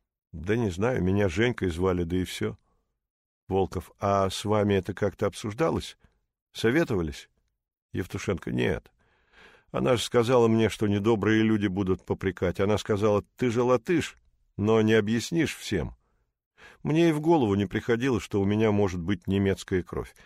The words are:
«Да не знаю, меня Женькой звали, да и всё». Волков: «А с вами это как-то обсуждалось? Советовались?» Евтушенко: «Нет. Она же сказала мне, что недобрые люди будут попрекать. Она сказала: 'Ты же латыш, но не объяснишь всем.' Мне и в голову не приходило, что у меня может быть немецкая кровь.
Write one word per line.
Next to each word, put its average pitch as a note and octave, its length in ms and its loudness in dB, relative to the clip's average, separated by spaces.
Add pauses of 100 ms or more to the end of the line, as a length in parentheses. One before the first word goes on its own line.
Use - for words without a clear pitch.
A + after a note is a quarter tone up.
(300)
«Да F2 240 -4
не A#2 160 0
знаю, G2 320 -2
меня G2 260 2
Женькой G2+ 420 0
звали, F2 340 0
да F2 140 -2
и F2+ 60 0
всё». G#2+ 340 -8 (920)
Волков: F#2 500 -2
«А G2 320 2
с - 140 -8
вами G#2 300 2
это F#2+ 200 -2
как-то G#2 320 -2
обсуждалось? A2 720 -4 (540)
Советовались?» A2+ 760 -2 (640)
Евтушенко: G2 600 -6
«Нет. A#2+ 400 -4 (800)
Она C3 240 2
же - 80 -4
сказала A#2+ 420 4
мне, A2+ 220 4
что - 180 -2
недобрые G#2 560 2
люди A2 240 2
будут F#2 380 -2
попрекать. F2+ 560 -4
Она G2+ 180 2
сказала: G#2 460 0 (120)
'Ты B2+ 140 0
же A#2+ 140 0
латыш, B2+ 520 0 (400)
но A2 240 4
не A2 120 4
объяснишь A2+ 640 0
всем.' D2+ 400 -6 (880)
Мне D#3+ 280 2
и - 20 2
в D3+ 80 0
голову D3+ 360 4
не G2+ 100 2
приходило, A#2 540 0
что - 200 -2
у G2 60 2
меня G#2+ 260 2
может G2 280 0
быть F2 260 -4
немецкая G2 560 0
кровь. - 320 -10 (120)